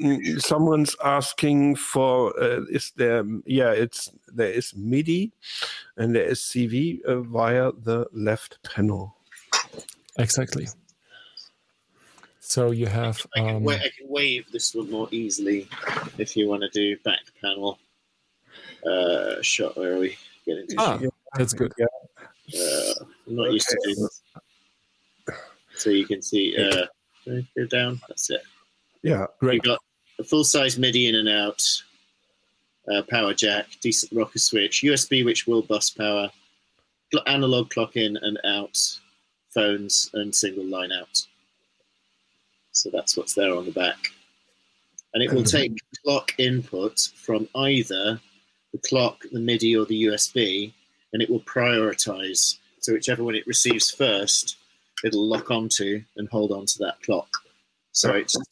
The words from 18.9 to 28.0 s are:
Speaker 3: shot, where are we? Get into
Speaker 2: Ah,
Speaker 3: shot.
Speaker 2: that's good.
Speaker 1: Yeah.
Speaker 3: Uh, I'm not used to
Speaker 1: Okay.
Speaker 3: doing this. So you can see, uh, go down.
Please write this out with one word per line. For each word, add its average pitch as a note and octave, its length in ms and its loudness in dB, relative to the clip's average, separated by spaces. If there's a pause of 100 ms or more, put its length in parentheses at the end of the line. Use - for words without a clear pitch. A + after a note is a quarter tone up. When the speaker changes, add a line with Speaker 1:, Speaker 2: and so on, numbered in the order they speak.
Speaker 3:
shot, - 340 -2
where F2+ 180 -2
are F#2 40 0
we? F#2 180 -2 (300)
Get E2+ 120 -2
into - 200 -10
Speaker 2:
Ah, G3 200 2
Speaker 3:
shot. C3 160 -4 (220)
Speaker 2:
that's B2 180 2
good. A#2+ 240 -2
Speaker 1:
Yeah. A#2 80 4 (720)
Speaker 3:
Uh, E2+ 360 0 (320)
I'm A#2 100 -6
not - 160 0
used G#2+ 160 2
to A2+ 100 0
Speaker 1:
Okay. G2+ 160 -2
Speaker 3:
doing G#2 140 -2
this. - 140 -18 (1500)
So - 140 0
you G2 160 4
can G2 160 -4
see, G2 340 0
uh, F#2+ 300 2 (680)
go B2 100 -2
down. B2 420 -2